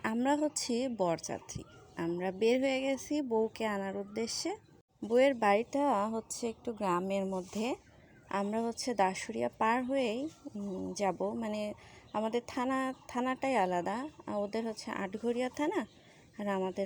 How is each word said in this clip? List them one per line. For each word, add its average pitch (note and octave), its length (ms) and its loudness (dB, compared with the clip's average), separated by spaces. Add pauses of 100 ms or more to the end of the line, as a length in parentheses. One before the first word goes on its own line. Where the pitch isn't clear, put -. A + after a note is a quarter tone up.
আমরা A#3+ 320 2
হচ্ছি D4 380 0 (140)
বরযাত্রী, F3 760 -2 (340)
আমরা F3 340 -2
বের A3 320 4
হয়ে C4+ 180 2
গেছি C4+ 400 -2
বউকে A3 460 0
আনার G3 300 -2
উদ্দেশ্যে। A3 540 -4 (540)
বউয়ের B3+ 280 6
বাড়িটা A3+ 500 4 (240)
হচ্ছে A3+ 420 -6
একটু A3+ 240 -8
গ্রামের F#3+ 520 0
মধ্যে। F#3+ 420 -2 (600)
আমরা G3+ 320 0
হচ্ছে A#3 320 -2
দাসুরিয়া G#3 640 2
পার A3+ 260 4
হয়েই, B3 380 0 (340)
উম, F#3+ 380 -4
যাব, F3+ 260 2 (140)
মানে G#3+ 280 -2 (520)
আমাদের A3 340 0
থানা, C4 320 0 (280)
থানাটাই B3+ 480 0
আলাদা, F#3 420 2 (300)
আর G#3 80 -4
ওদের G#3 320 -2
হচ্ছে A3 240 -8
আটঘরিয়া A#3 580 -2
থানা, D#4 320 0 (560)
আর G#3 100 -4
আমাদের F#3+ 380 0